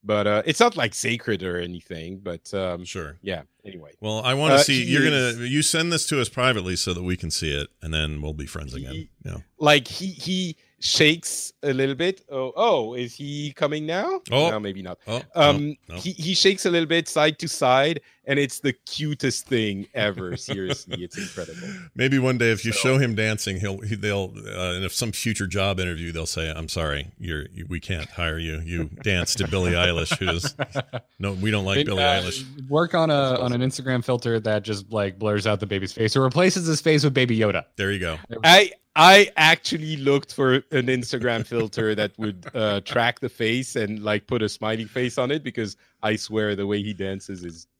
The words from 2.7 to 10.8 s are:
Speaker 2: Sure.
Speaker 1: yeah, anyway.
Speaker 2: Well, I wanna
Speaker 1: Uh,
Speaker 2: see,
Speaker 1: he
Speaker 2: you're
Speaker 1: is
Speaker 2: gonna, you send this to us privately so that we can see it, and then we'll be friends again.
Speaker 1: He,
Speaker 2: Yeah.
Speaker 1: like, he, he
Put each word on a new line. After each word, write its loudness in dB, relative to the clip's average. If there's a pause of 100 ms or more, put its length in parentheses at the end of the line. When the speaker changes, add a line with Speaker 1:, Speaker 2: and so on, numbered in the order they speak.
Speaker 2:
Sure. -12
Speaker 1:
yeah, -6 (220)
anyway. -18
Speaker 2:
Well, -4
I 2
wanna 4
Speaker 1:
Uh, 8
Speaker 2:
see, 2
Speaker 1:
he -4
Speaker 2:
you're 4
Speaker 1:
is 2
Speaker 2:
gonna, -8
you 0
send 0
this -2
to 0
us -2
privately 0
so -2
that -6
we 0
can -6
see -2
it, -6 (120)
and -6
then -2
we'll -6
be -8
friends -12
again. -10
Speaker 1:
He, -12 (140)
Speaker 2:
Yeah. -8 (220)
Speaker 1:
like, 4
he, -10
he -4 (260)